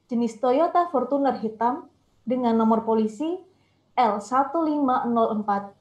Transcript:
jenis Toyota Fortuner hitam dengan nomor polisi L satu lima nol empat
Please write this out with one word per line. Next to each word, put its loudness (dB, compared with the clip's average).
jenis -4
Toyota 2
Fortuner 0
hitam -4
dengan 0
nomor 2
polisi -2
L 2
satu -2
lima 0
nol 0
empat -2